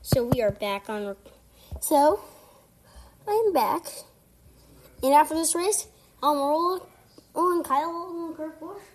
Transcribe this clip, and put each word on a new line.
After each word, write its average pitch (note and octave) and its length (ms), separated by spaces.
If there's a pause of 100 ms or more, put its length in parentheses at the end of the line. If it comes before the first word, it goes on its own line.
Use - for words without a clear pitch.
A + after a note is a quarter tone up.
So B3 220
we B3 180
are G3+ 80
back G3+ 400
on G#3 160
rec-, G3 100 (640)
so D4+ 380 (1080)
I'm G#4+ 240
back. C#4 360 (1120)
And C4 100
after D4+ 220
this D#4+ 220
race, F#4 320 (340)
Almirola D4+ 640 (500)
and F4 300
Kyle D4+ 260
Walton E4+ 360
and D#4 100
Kurt D#4 220
Busch G4 240 (120)